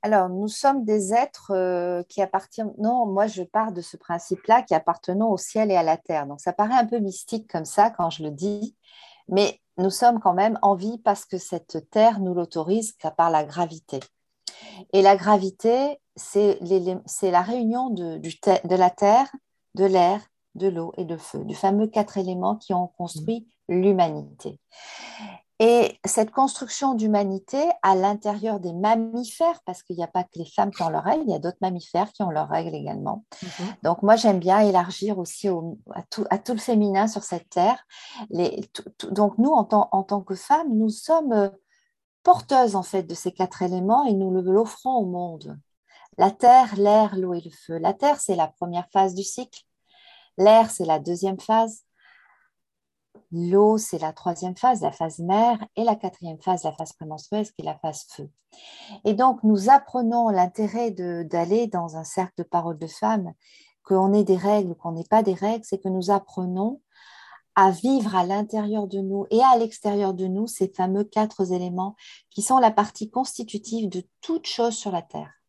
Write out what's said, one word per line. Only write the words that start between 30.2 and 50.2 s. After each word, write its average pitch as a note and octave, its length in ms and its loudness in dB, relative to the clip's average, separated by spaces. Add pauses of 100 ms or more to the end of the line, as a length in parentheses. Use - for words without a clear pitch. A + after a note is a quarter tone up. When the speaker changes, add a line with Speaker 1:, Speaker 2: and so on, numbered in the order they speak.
Speaker 1:
que - 60 -20 (100)
les E3 40 -8
femmes G3+ 280 -2
qui - 100 -6
ont E3 60 0
leurs D#3 160 -4
règles, B3+ 240 0
il - 20 -2
y F3 60 0
a - 20 -4
d'autres E3+ 220 -6
mammifères F#3 520 -4
qui - 120 -6
ont F3+ 60 -4
leurs D3+ 180 -4
règles D#3+ 260 -4
également. D3+ 500 -8 (200)
Speaker 2:
Mhm. F3+ 220 -10 (180)
Speaker 1:
Donc, E3+ 180 0
moi, G#3 140 6
j'aime G#3 240 2
bien F#3 180 4
élargir G3 640 0
aussi F3+ 280 -6
au, E3 300 -6 (160)
à - 80 -12
tout, - 280 -8
à G3 80 0
tout - 120 -10
le A#3+ 80 -4
féminin G#3 480 0
sur G#3+ 160 -6
cette - 260 -10
terre. G3+ 300 2 (520)
Les, F3 420 -2
tout, - 100 -14 (160)
tout, - 140 -8
donc, G3+ 260 0
nous, B3+ 140 4
en C4 100 4
tant, G#3 300 2
en F#3+ 100 0
tant G3+ 200 -4
que F#3+ 120 -8
femmes, C#4+ 420 0
nous A3 140 2
sommes, D4+ 420 0
euh, G3+ 160 2 (760)
porteuses, C4 500 4
en F#3+ 80 -2
fait, F#3+ 220 -4
de E3+ 100 -10
ces F3+ 160 -6
quatre - 320 -4
éléments F#3 420 2
et A3+ 100 2
nous F#3+ 180 0
le, F#3 80 0
l'offrons A3 560 0
au G#3+ 100 0
monde. E3 540 -10 (580)
La G3 140 4
terre, B3 440 6
l'air, G3+ 400 4
l'eau F#3 180 -4
et E3+ 60 -6
le E3 120 -18
feu. - 260 -10
La E3+ 160 0
terre, D4 240 2
c'est - 160 -2
la D#3+ 140 0
première F3 440 -8
phase F#3+ 220 2
du F#3 80 -6
cycle. - 400 -12 (760)